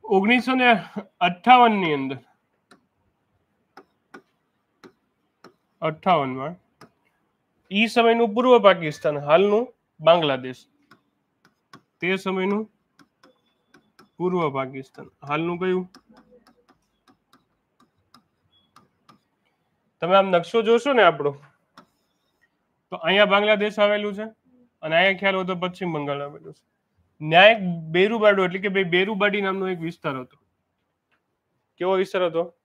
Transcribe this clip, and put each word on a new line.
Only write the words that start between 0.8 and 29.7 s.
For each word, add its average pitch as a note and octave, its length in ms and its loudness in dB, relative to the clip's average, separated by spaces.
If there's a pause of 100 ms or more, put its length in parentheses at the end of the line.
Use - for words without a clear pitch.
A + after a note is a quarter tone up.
અઠ્ઠાવન A3+ 560 4
ની D#3 160 -2
અંદર, C3+ 200 -8 (3750)
અઠ્ઠાવન D#3 540 -2
માં E3 120 -12 (1160)
ઈ G#3+ 260 0
સમયનું A3+ 400 2
પૂર્વ B3+ 160 4 (160)
પાકિસ્તાન, D3+ 640 -2
હાલનું G#3 340 4 (460)
બાંગ્લાદેશ, C3+ 520 0 (1400)
તે F3+ 160 -4 (140)
સમયનું G3 340 -2 (1500)
પૂર્વ F3+ 240 -4 (200)
પાકિસ્તાન, C3+ 520 -14 (160)
હાલનું E3 380 -6
કયું? F#3 180 -4 (4000)
તમે F3 180 0
આમ F#3+ 200 2
નકશો G#3+ 340 -2
જોશો A#3 260 0
ને F3 140 6
આપણો, C#3+ 260 -6 (1500)
તો F#3 40 -10 (120)
અહીંયા G3 300 4
બાંગ્લાદેશ G#3 480 0
આવેલું G#3 340 -2
છે A3 80 -10 (580)
અને D#3 120 -4
અહીંયા F#3+ 240 2
ખ્યાલ G3 160 -2
હોય F#3 140 -4
તો F#3 100 -4
પશ્ચિમ F3+ 340 -6
બંગાળ C#3+ 300 -6
આવેલું D3+ 320 -18
છે. - 80 -20 (680)
ન્યાય G3 240 8 (400)
બેરુબાડો G3+ 520 2
એટલે F#3 180 -6
કે G3+ 100 -4
ભાઈ F#3+ 200 -2
બેરુબાડી G3+ 520 -2
નામનો F#3+ 280 -6